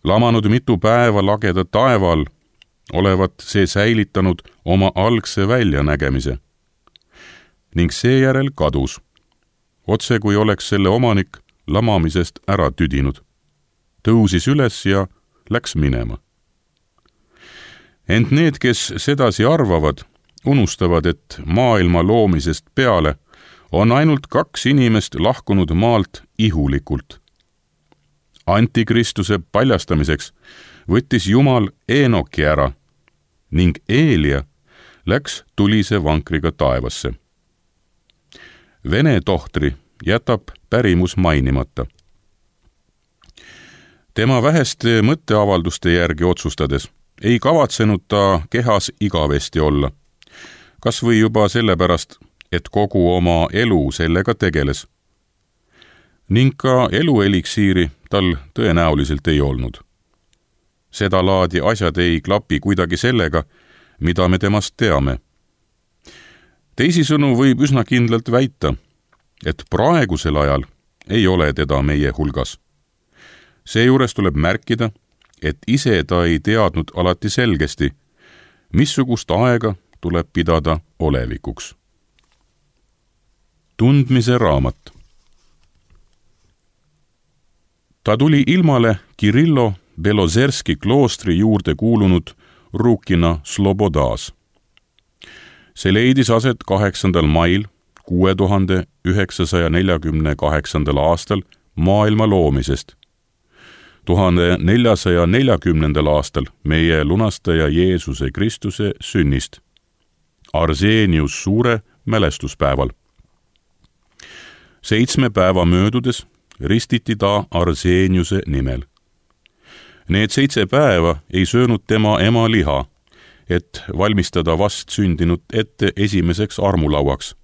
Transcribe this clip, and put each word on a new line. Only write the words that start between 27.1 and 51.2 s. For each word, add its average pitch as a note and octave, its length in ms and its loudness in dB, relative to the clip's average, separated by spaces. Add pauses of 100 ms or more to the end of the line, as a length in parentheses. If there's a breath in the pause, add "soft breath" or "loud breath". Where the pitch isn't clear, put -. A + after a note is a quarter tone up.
Antikristuse G#2+ 920 0 (120)
paljastamiseks E2+ 840 0 (560 loud breath)
võttis A2 420 0
Jumal B2 380 2 (180)
Eenoki A#2 560 0
ära C#2+ 300 0 (800)
ning F2 360 2
Eelia E2 560 0 (600 soft breath)
läks - 380 -4 (120)
tulise G2+ 480 0
vankriga D#2 480 -2
taevasse. B1+ 600 -4 (1800 loud breath)
Vene A#2+ 300 2
tohtri D#2 500 -2 (340)
jätab A2+ 460 -2 (180)
pärimus F#2 480 0
mainimata. C2+ 680 0 (2250 loud breath)
Tema A#2+ 300 0
väheste B2 580 2
mõtteavalduste G2+ 920 0
järgi E2 320 0
otsustades D2+ 640 -4 (320)
ei A#2 180 2
kavatsenud A#2+ 680 0
ta G2 420 2
kehas A2+ 500 0
igavesti D#2 600 -2
olla, C#2+ 320 0 (880 loud breath)
kas A#2 220 -4
või A2+ 160 2
juba A2 300 2